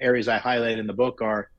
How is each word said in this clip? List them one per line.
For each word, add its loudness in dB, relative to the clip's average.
areas 2
I 2
highlight 0
in -4
the -6
book -2
are, -2